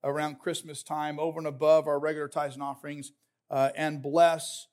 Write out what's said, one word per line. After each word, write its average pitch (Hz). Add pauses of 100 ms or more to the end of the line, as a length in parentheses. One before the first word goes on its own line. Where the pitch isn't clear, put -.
around 147
Christmas 156
time 151
over 160
and 160
above 151
our 143
regular 151
tithes 143
and 139
offerings, 143 (380)
uh, 135
and 151
bless 160